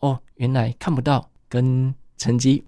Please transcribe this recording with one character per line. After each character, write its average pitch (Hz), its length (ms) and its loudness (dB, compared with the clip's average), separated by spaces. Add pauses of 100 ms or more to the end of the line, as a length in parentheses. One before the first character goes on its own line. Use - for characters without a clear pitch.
哦， 139 180 -2 (180)
原 127 160 -2
来 120 260 0
看 170 160 -2
不 139 60 0
到 135 280 0 (200)
跟 131 460 0 (240)
成 123 200 0
绩 131 300 2